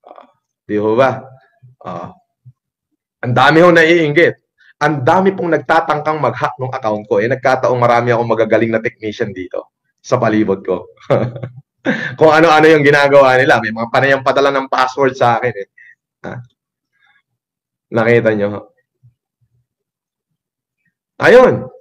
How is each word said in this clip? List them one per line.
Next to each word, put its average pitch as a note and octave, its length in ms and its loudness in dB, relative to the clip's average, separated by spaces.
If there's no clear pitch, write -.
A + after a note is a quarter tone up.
Ah, - 240 -20
di G#2 160 -8
ho G#2+ 160 -2
ba? B2+ 320 -2
Ah, F2+ 320 -14
ang B2+ 80 -4
dami D3 320 4
ho F3 80 6
naiinggit. D#3+ 640 2
Ang D3+ 160 -2
dami F#3 320 0
pong F3 240 -4
nagtatangkang D#3 640 -2
mag-hack C3 400 -4
ng B2+ 80 -8
account G#2+ 400 -6
ko. G#2+ 80 0
Eh, G#2 80 0
nagkataong B2+ 560 -2
marami A#2+ 320 2
akong A#2 160 -2
magagaling A2+ 400 0
na A2 120 -2
technician A2 520 -8
dito F#2 400 -14
sa B2+ 240 -4
palibot G#2+ 400 0
ko. - 320 -8
<laughs> - 680 -10
Kung D#3 120 4
ano-ano D#3 400 4
yung D#3 160 4
ginagawa C#3 560 4
nila. C3+ 160 2
May A2 160 -4
mga A2+ 160 -8
panayang C3+ 320 0
padala C#3 320 0
ng C3+ 160 -4
password C3 480 -2
sa A#2 240 0
akin A#2+ 160 -4
eh. G2 100 -14
Ha? - 40 -14
Nakita A2+ 480 0
nyo? G2+ 320 -6
Ayun. G3 640 4